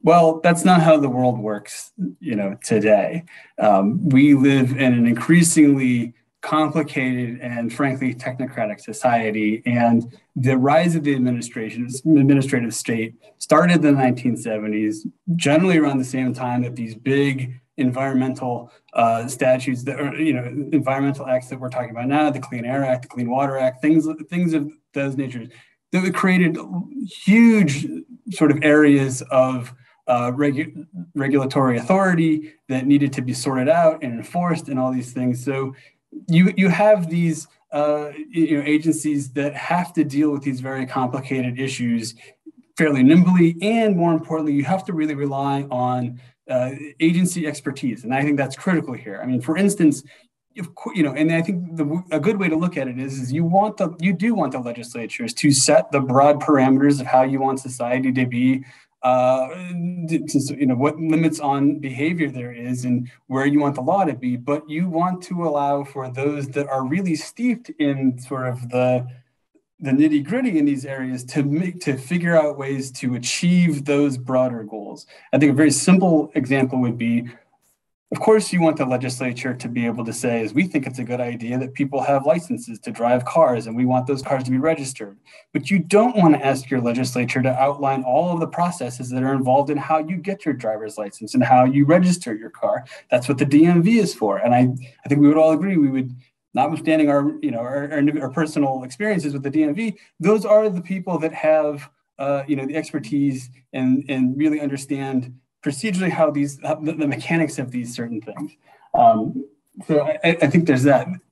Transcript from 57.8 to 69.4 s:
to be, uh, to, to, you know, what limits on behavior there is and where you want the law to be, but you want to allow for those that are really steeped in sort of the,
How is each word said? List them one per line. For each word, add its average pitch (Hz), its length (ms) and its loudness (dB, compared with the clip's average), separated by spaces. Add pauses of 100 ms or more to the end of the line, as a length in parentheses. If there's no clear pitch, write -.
to 127 140 0
be, 127 400 0 (380)
uh, 127 440 2 (600)
to, 160 180 0
to, 135 320 -2
you 139 80 2
know, 127 80 2
what 143 220 0
limits 160 420 0
on 143 400 0
behavior 143 500 -4
there 123 240 -10
is 123 320 -6
and 123 240 -2 (180)
where 135 180 -2
you 147 140 4
want 143 160 0
the 131 60 -8
law 180 220 2
to 151 100 -2
be, 123 220 -4
but 147 340 -4
you 165 180 -4
want 180 360 -2
to 175 200 -8
allow 143 400 -2
for 135 280 -10
those 139 380 -4
that 143 180 -4
are 135 180 -4
really 170 300 -2
steeped 233 540 -6 (100)
in 135 400 0
sort 131 280 -8
of 123 220 -8
the, 127 380 0 (720)